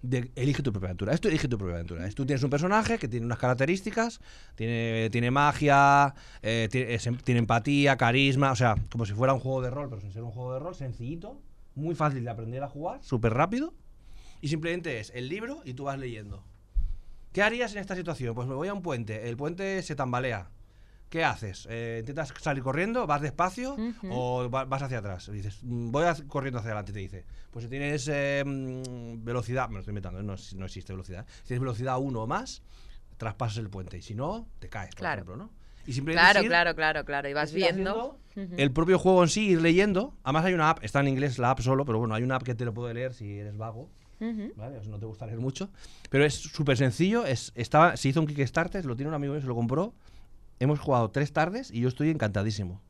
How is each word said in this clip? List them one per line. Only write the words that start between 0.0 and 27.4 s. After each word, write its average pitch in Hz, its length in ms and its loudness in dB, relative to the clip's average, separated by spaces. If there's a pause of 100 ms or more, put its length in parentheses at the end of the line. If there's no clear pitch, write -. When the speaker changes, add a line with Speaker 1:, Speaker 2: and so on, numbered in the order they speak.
Speaker 1:
de 123 340 -2
elige 139 260 0
tu 135 80 0
propia 95 180 -4
aventura. 95 260 0
Esto 190 140 2
elige 147 200 0
tu 120 80 0
propia 90 200 -4
aventura. 85 300 -6
Es, 95 80 -6
tú 135 120 -4
tienes 135 160 0
un 139 80 2
personaje 208 480 2
que 139 100 -4
tiene 113 160 -4
unas 117 140 -2
características, 185 840 0 (340)
tiene, 113 560 0
tiene 120 200 2
magia, 139 840 8 (280)
eh, 113 280 0
tiene, 127 220 -2
es 113 140 -2
em-, 120 100 0
tiene 123 220 2
empatía, 131 580 4
carisma, 131 560 4
o 123 40 0
sea, 117 180 6 (160)
como 117 160 -2
si 101 80 -4
fuera 127 180 4
un 131 80 2
juego 131 220 -2
de 123 80 -2
rol, 139 180 -6
pero 107 140 -10
sin 98 100 -10
ser 110 100 -10
un 117 80 -10
juego 123 220 -8
de 131 80 -6
rol, 170 140 -8
sencillito, 143 680 -10 (340)
muy 160 200 -4
fácil 143 280 0
de 120 60 -4
aprender 117 340 -6
a 139 60 -6
jugar, 180 340 -8
súper 113 300 2
rápido, 208 400 0 (720)
y 156 60 -4
simplemente 165 520 -4
es 104 140 -12
el 127 160 -8
libro 233 340 -6
y 127 80 -10
tú 135 120 -10
vas 135 140 -4
leyendo. 104 460 -10 (880)
"¿Qué 190 100 2
harías 226 300 0
en 208 60 -8
esta 196 180 -6
situación?". 147 380 -4
"Pues 123 120 -6
me 131 80 -4
voy 156 140 -4
a 202 60 -4
un 190 80 -8
puente, 117 480 -4
el 117 80 -6
puente 180 440 -4
se 156 140 -8
tambalea". 123 540 -2 (640)
¿Qué 160 80 0
haces? 110 480 -2
Eh, 117 300 -6
¿intentas 139 400 -8
salir 143 240 0
corriendo? 190 420 0
¿Vas 147 140 2
despacio? 185 540 -2
Speaker 2:
Ujú. 220 360 -6
Speaker 1:
¿O 123 400 -2
va-, 131 140 -2
vas 131 180 -4
hacia 127 160 -4
atrás? 95 300 -8
Y - 20 -12
dices, 101 320 -8
"Mm, 120 300 -4
voy 147 140 4
a-, 165 100 2 (100)
corriendo 135 320 -4
hacia 113 140 -6
adelante", 104 200 -6
te 104 60 -8
dice. 95 260 -10 (280)